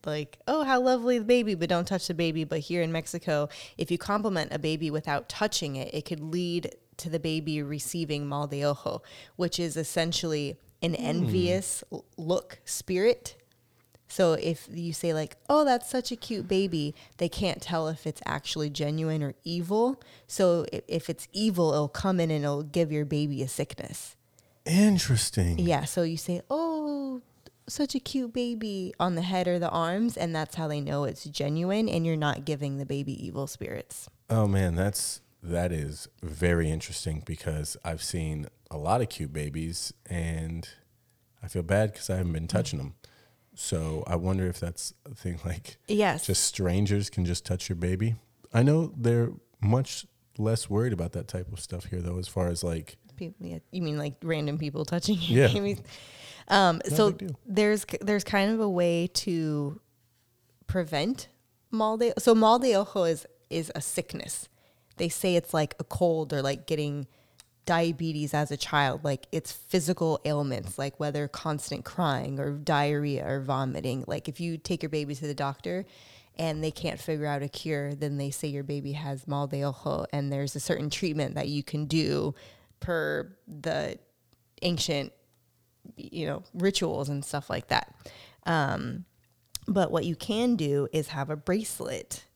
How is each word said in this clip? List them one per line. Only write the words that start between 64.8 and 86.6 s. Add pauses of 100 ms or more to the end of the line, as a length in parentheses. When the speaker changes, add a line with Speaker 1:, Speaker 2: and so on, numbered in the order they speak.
Speaker 1:
They
say
it's
like
a
cold
or
like
getting (580)
diabetes
as
a
child,
like,
it's
physical
ailments,
like
whether
constant
crying
or
diarrhea
or
vomiting.
Like
if
you
take
your
baby
to
the
doctor (500)
and
they
can't
figure
out
a
cure,
then
they
say
your
baby
has
mal
de
ojo,
and
there's
a
certain
treatment
that
you
can
do (460)
per (120)
the (640)
ancient, (800)
you
know, (120)
rituals